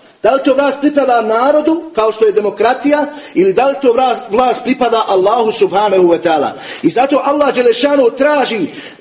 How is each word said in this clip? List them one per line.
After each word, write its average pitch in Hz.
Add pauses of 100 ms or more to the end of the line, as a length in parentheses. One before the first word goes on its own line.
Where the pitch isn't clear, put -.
(240)
Da 214
li 269
to 269
vlast 277
pripada 269
narodu, 294 (120)
kao 220
što 220
je 208
demokratija, 240 (280)
ili 190
da 247
li 277
to 247
vlast, 247
vlast 240
pripada 233
Allahu 208
subhanahu 190
wa 170
ta'ala. 151 (340)
I -
zato 269
Allah 285
Đelešanu 254
traži 247 (340)